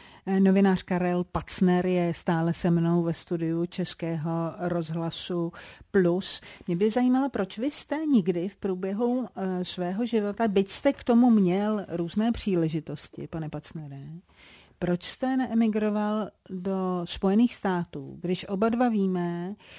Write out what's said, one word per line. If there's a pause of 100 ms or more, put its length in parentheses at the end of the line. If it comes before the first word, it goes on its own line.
(280)
Eh,
novinář
Karel
Pacner
je
stále
se
mnou
ve
studiu
Českého (280)
rozhlasu (380)
Plus. (260)
Mě
by
zajímalo,
proč
vy
jste (100)
nikdy
v
průběhu, (100)
eh,
svého
života,
byť
jste
k
tomu
měl
různé
příležitosti,
pane
Pacnere, (800)
proč
jste
neemigroval (220)
do
Spojených
států,
když
oba
dva
víme, (240)